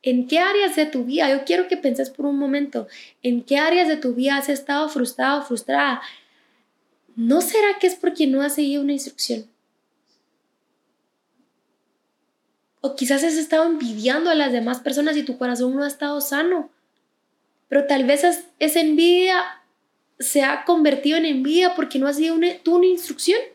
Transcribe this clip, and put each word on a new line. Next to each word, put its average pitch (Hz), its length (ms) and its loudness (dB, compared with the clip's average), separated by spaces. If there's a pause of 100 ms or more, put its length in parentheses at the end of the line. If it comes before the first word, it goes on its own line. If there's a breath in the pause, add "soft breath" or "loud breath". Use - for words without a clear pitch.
¿En 254 240 0
qué 311 140 2
áreas 392 340 2
de 302 120 2
tu 269 180 -4
vida? 285 260 0
Yo 269 140 0
quiero 359 240 0
que 359 80 -2
penses 262 340 -2
por 285 160 -8
un 285 100 -2
momento, 277 520 -4 (340 loud breath)
¿en 240 200 -2
qué 277 160 0
áreas 339 280 2
de 311 100 0
tu 254 180 -4
vida 269 220 0
has 277 120 -4
estado 285 400 -2
frustrado 277 520 -2
o 285 40 -10
frustrada? 269 580 -2 (1120 loud breath)
¿No 233 260 2
será 415 380 0
que 370 80 2
es 359 80 2
porque 339 320 0
no 269 160 2
has 285 140 -4
seguido 285 260 -2
una 285 100 -2
instrucción? 240 540 -6 (3250)
O 277 140 -2
quizás 277 280 0
has 320 120 0
estado 311 280 0
envidiando 277 640 -2
a 330 60 2
las 285 180 0
demás 247 280 -2
personas 294 360 -2
y 294 60 -2
tu 247 160 -6
corazón 247 360 -2
no 285 100 -2
ha 285 40 -2
estado 285 320 -6
sano. 311 500 -2 (1000)
Pero 277 180 2
tal 269 180 2
vez 285 200 2
has, 349 200 2 (140)
esa 311 220 2
envidia 349 640 4 (760)
se 277 240 0
ha 277 240 -2
convertido 302 500 2
en 330 80 2
envidia 311 500 2
porque 277 240 -4
no 269 80 0
has 285 100 0
seguido 320 180 0
una, 349 280 0
tú 339 140 4
una 359 80 6
instrucción. 370 560 0 (140)